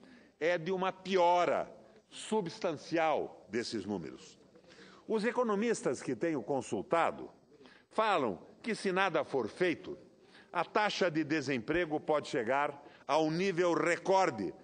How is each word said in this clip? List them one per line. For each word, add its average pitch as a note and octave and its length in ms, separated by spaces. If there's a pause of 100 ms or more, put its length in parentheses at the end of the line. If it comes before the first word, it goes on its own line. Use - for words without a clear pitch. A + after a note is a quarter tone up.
(380)
é F3 200
de E3 140
uma F#3 200
piora F3 800 (380)
substancial D#3+ 1400
desses G#2+ 380
números. D#2+ 560 (640)
Os G#3+ 180
economistas A3 760
que C3+ 140
tenho D3+ 260
consultado C3 880 (600)
falam E3 500 (220)
que, A3+ 120
se F#3+ 200
nada F3 320
for A#2+ 240
feito, - 480 (560)
a F3 100
taxa G3+ 480
de D#3 140
desemprego D3 720
pode D3 300
chegar C#3 520 (240)
a D3 140
um D#3 100
nível F3 440
recorde D#3+ 800 (100)